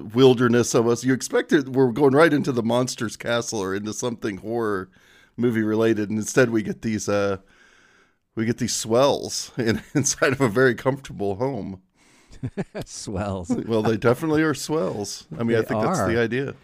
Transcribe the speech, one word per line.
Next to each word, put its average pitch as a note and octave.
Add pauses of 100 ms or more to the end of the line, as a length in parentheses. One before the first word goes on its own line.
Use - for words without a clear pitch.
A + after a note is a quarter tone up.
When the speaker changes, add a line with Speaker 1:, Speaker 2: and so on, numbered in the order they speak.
(140)
Speaker 1:
wilderness A#2+
almost. A#2
You C3
expect -
it, C3+
we're C3
going C3+
right D3+
into C#3+
the A#2+
monster's A#2+
castle A#2
or F#2+
into G#2
something A2+
horror G#2 (480)
movie A2+
related, G#2+
and G#2+
instead A#2+
we A2+
get G2
these, A2
uh, G2+ (1000)
we A2+
get A2+
these -
swells A2+
<laughs> -
in, A2+ (120)
inside C#3
of C3
a C3
very B2
comfortable G2+
home. G2 (640)
Speaker 2:
<laughs> F3+
Swells. F#2+
Speaker 1:
Well, A#2
they A2
definitely D3+
are D#3
swells. D3+ (140)
I A#2
mean, A#2
I A2+
Speaker 2:
They A2+
Speaker 1:
think A2
that's E3
Speaker 2:
are. G2+
Speaker 1:
the A#2
idea. A#2+ (100)